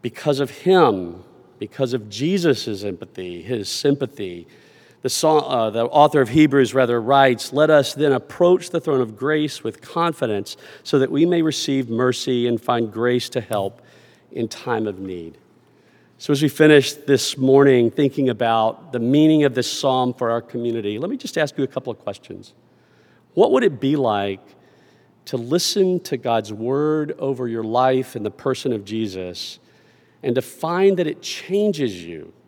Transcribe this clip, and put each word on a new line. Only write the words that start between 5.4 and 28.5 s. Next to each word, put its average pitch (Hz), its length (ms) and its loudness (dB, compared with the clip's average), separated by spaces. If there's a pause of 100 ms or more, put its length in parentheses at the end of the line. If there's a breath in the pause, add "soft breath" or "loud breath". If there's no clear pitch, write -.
the 117 140 -2
author 147 360 4
of 113 100 2
Hebrews, 135 440 4
rather, 120 260 2
writes, 131 520 2
"Let 151 180 2
us 147 240 4
then 143 160 0
approach 175 600 0
the 165 100 -4
throne 139 200 -2
of 110 160 -4
grace 151 460 -4
with 113 180 -8
confidence 131 760 -4 (260 loud breath)
so - 160 0
that 131 140 2
we 160 120 2
may 170 180 2
receive 135 460 -2
mercy 123 600 0
and 117 120 -2
find 117 320 -2
grace 123 360 -2
to 127 120 -6
help 101 400 -6 (520 soft breath)
in 117 160 -6
time 110 400 -4
of 95 100 -8
need." 90 400 -12 (800 soft breath)
So - 140 -4
as 139 80 0
we 151 80 2
finish 151 460 6
this - 420 0
morning 131 540 6
thinking 135 400 0
about 113 600 0
the 123 60 -6
meaning 147 460 4
of 131 100 0
this 123 160 -2
psalm 127 440 0
for 117 160 -4
our 117 100 -2
community, 117 580 -4
let 170 120 -6
me 262 80 -8
just - 180 -10
ask 151 220 -4
you 139 40 -2
a 131 60 -2
couple 127 240 -8
of 104 60 -12
questions. - 560 -14 (800 soft breath)
What 208 180 4
would 262 100 4
it 156 160 0
be 139 180 0
like 101 440 -2 (880 soft breath)
to 135 100 -8
listen 180 640 0
to - 160 -6
God's 110 380 -2
word 147 640 -2
over 127 280 -4
your 113 160 -4
life 127 540 0
in 110 60 -8
the 104 80 -4
person 131 420 -4